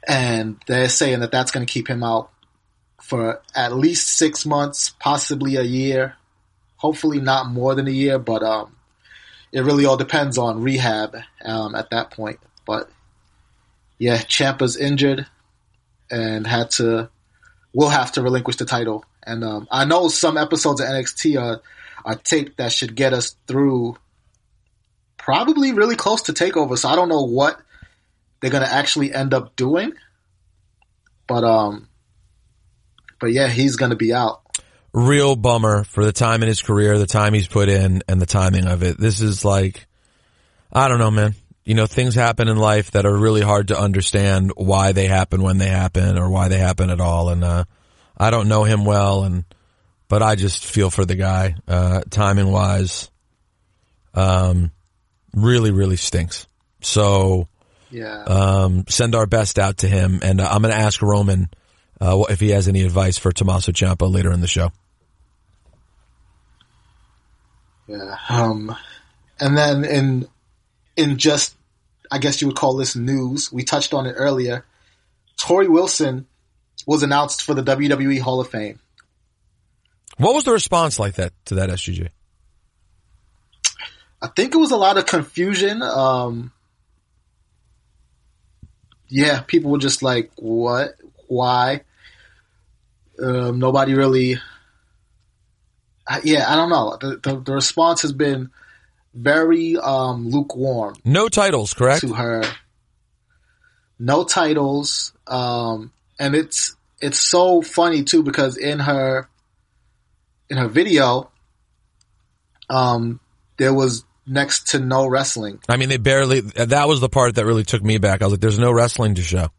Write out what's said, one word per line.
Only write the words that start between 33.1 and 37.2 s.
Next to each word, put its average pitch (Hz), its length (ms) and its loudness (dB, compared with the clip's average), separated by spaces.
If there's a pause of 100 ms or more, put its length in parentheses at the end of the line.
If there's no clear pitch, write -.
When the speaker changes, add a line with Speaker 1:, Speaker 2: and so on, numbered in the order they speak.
Speaker 1:
but 117 120 -2
yeah, 135 160 2
he's 123 300 0
gonna 123 180 0
be 113 180 0
out. 117 280 -2 (520)
Speaker 2:
Real 139 420 4
bummer 110 480 2
for 104 220 0
the 104 80 0
time 113 300 2
in 113 40 2
his 110 140 0
career, 104 380 2
the 101 80 0
time 104 260 2